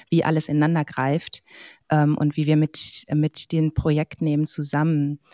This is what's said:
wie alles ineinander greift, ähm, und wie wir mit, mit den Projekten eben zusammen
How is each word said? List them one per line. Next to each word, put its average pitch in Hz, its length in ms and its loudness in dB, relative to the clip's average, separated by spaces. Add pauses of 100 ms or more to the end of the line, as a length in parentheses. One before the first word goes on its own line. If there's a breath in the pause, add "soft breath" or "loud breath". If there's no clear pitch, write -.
(100)
wie 165 140 2
alles 156 240 0
ineinander 151 360 2
greift, - 580 -4 (480 loud breath)
ähm, 151 260 4
und 147 200 0
wie 151 100 -2
wir 151 100 4
mit, - 560 -2
mit 151 400 -2
den 156 220 0
Projekten 151 520 -2
eben 151 200 0
zusammen 147 720 -2 (160 soft breath)